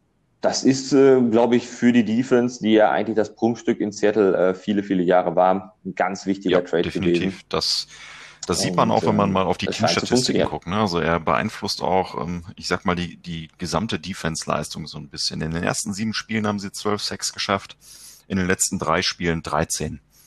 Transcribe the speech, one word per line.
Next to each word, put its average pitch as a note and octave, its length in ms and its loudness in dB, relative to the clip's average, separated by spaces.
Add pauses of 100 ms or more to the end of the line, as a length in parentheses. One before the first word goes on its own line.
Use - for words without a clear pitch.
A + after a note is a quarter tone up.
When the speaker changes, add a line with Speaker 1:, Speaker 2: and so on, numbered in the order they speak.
(420)
Speaker 1:
das - 220 -2
ist, C3 280 2
äh, C3+ 300 8
glaube A#2 340 4
ich, A#2 120 0
für A#2+ 240 2
die A#2 120 6
Defense, A#2+ 580 0
die A2 120 2
ja G#2+ 180 6
eigentlich G#2 240 -2
das G#2 180 0
Prunkstück A#2 460 0
in G#2 120 -2
Seattle, G2+ 440 2 (140)
äh, F#2 40 2
viele, G2+ 300 -2
viele G2 180 0
Jahre F2 340 2
war, F#2+ 400 2 (100)
ein F#2 100 -10
ganz F#2+ 320 -4
wichtiger F#2+ 320 2
Speaker 2:
Ja, - 20 2
Speaker 1:
Trade - 220 0
Speaker 2:
definitiv. E2+ 360 0
Speaker 1:
gewesen. F#2 200 -4 (100)
Speaker 2:
Das, - 380 -4 (580)
das F2+ 140 -2
sieht F#2+ 120 -2
Speaker 1:
Und, - 40 -4
Speaker 2:
man A#2+ 160 4
auch, A2 140 2
wenn G#2+ 100 2
man G2+ 140 2
Speaker 1:
ähm, F#2+ 40 0
Speaker 2:
mal F#2+ 120 2
auf F2 120 0
die - 100 -6
Speaker 1:
es F#2+ 100 -4
scheint F#2+ 140 0
zu F2+ 100 0
Speaker 2:
Teamstatistiken A2+ 460 2
Speaker 1:
funktionieren. - 20 -2
Speaker 2:
guckt, - 180 -10
ne? F#2+ 100 -2
Also F2+ 220 0
er D#2+ 220 0
beeinflusst E2 600 -2
auch, - 400 -2
ähm, F2 220 -8 (140)
ich - 100 -12
sag - 180 -4
mal, - 100 0
die, F2 200 -6
die E2 420 -12
gesamte E2+ 400 -2
Defense-Leistung D#2 880 -6
so D2+ 120 -14
ein D2 100 -14
bisschen. - 340 -6
In D#2+ 100 -4
den E2+ 120 -4
ersten G#2 300 -2
sieben G#2+ 200 -4
Spielen A2 320 -4
haben G#2 140 -2
sie G2 140 -10
zwölf G#2 280 -4
Sacks - 300 -6
geschafft, - 460 -4 (500)
in F#2+ 100 -4
den F2+ 80 0
letzten F#2+ 320 0
drei D#2+ 240 0
Spielen E2+ 400 -2
dreizehn. D2+ 600 -4 (260)